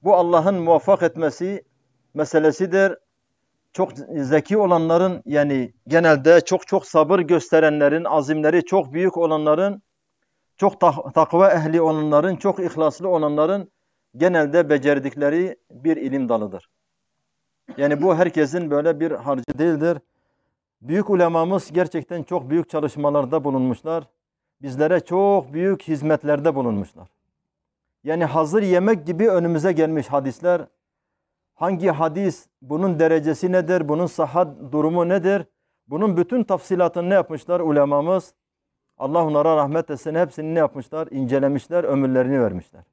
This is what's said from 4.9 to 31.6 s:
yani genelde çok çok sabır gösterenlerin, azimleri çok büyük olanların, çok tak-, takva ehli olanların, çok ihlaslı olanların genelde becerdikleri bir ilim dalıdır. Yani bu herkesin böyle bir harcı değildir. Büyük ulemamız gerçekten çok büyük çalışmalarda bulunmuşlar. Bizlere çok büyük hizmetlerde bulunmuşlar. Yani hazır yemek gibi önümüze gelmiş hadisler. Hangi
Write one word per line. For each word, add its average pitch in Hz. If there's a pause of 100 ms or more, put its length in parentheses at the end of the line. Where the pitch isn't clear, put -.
yani 143 (160)
genelde 160
çok 175
çok 190
sabır 160
gösterenlerin, 156
azimleri 151
çok 175
büyük 175
olanların, 165 (760)
çok -
tak-, 147
takva 170
ehli 160
olanların, 156
çok 190
ihlaslı 165
olanların 160 (460)
genelde 160
becerdikleri 143 (140)
bir 147
ilim 131
dalıdır. 104 (1040)
Yani 143
bu 180
herkesin 165
böyle 147
bir 160
harcı 131
değildir. 160 (840)
Büyük 190
ulemamız 170
gerçekten 165
çok 139
büyük 165
çalışmalarda 147
bulunmuşlar. 139 (580)
Bizlere 147
çok 185
büyük 185
hizmetlerde 147
bulunmuşlar. 104 (960)
Yani 160
hazır 160
yemek 185
gibi 180
önümüze 170
gelmiş 156
hadisler. 143 (880)
Hangi 180